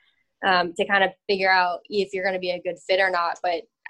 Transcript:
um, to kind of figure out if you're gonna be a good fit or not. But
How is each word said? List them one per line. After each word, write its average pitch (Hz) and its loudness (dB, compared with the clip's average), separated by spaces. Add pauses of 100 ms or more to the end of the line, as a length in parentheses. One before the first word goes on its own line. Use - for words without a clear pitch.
(440)
um, 180 -2
to 202 -2
kind 196 2
of 185 0 (160)
figure 190 2
out 180 2
if 196 -2
you're 185 -6
gonna 190 0
be 180 -4
a 175 -4
good 175 -6
fit 190 0
or 190 4
not. 170 -2
But 170 0 (280)